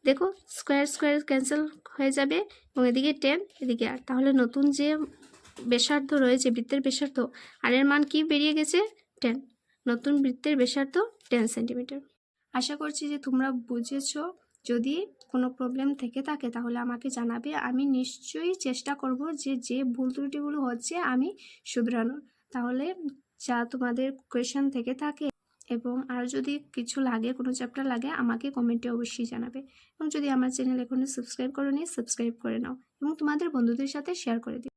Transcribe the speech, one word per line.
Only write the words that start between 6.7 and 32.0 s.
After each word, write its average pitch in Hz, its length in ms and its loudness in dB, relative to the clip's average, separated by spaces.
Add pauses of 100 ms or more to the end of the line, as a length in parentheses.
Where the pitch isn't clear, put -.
ব্যাসার্ধ, 269 320 0 (460)
আর 233 140 4
এর 277 140 6
মান 285 100 6 (100)
কি 302 80 2 (120)
বেরিয়ে 294 280 4
গেছে? 302 200 2 (420)
টেন। 233 160 2 (480)
নতুন 247 280 2 (100)
বৃত্তের 269 380 2
ব্যাসার্ধ 269 340 2 (340)
টেন 240 160 4 (100)
সেন্টিমিটার। 247 460 -4 (580)
আশা 269 220 -2
করছি 302 300 -6
যে 294 60 -4 (100)
তোমরা 262 220 2 (200)
বুঝেছো। 277 540 -4 (460)
যদি 240 260 2 (360)
কোনো 254 160 2 (100)
প্রবলেম 262 320 -2 (120)
থেকে 240 180 -4 (100)
থাকে 294 260 -4
তাহলে 240 300 -4
আমাকে 240 220 -4 (100)
জানাবে, 233 320 -2 (200)
আমি 254 140 0 (140)
নিশ্চয়ই 320 560 -4 (120)
চেষ্টা 254 360 -4
করব 262 200 -2 (220)
যে, 269 80 -4 (160)
যে 247 100 -2 (180)
ভুল 254 200 -2
ত্রুটিগুলো 285 520 -4
হচ্ছে 240 280 -6 (180)
আমি 262 160 2 (420)
শুধরানোর। 247 500 -2 (320)
তাহলে 247 320 -2 (600)
যা 247 120 0 (140)
তোমাদের 247 360 0 (240)
কোয়েশ্চেন 254 340 0 (100)
থেকে 247 180 -2 (100)
থাকে 294 240 -4 (480)
এবং 240 200 -4 (180)
আর 247 100 -2 (120)
যদি 269 180 -2 (220)
কিছু 240 220 -6 (120)
লাগে, 226 200 0 (100)
কোনো 254 200 -2
চ্যাপ্টার 254 340 -6
লাগে, 240 160 -2 (140)
আমাকে 233 240 0 (100)
কমেন্টে 233 380 2
অবশ্যই 233 380 -4
জানাবে। 240 260 -8 (340)
এবং 320 120 -6 (100)
যদি 285 200 0
আমার 254 200 4
চ্যানেল 254 300 0
এখনও 262 300 0
সাবস্ক্রাইব 254 420 -4
করোনি, 277 240 0 (140)
সাবস্ক্রাইব 233 380 -2 (100)